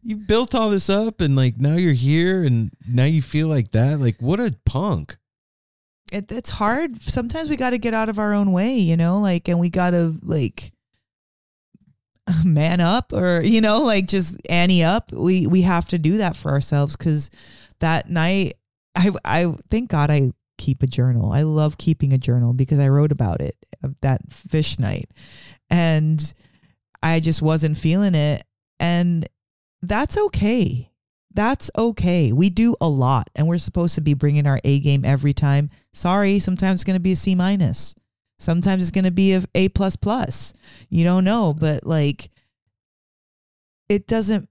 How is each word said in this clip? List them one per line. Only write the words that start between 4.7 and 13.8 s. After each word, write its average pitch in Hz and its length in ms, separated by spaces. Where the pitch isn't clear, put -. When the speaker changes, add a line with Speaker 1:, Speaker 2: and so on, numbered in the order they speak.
Speaker 2:
It, 202 200
it's 240 180
hard. 240 520
Sometimes 254 460
we 294 80
gotta 247 220
get 226 160
out 220 140
of 208 100
our 208 160
own 202 180
way, 220 260
you 165 180
know, 170 240
like, 180 280
and 175 120
we 175 100
gotta, 175 520
like, 156 500
<laughs> 160 180
man 165 360
up 185 320
or, 180 300
you 220 180
know, 220 220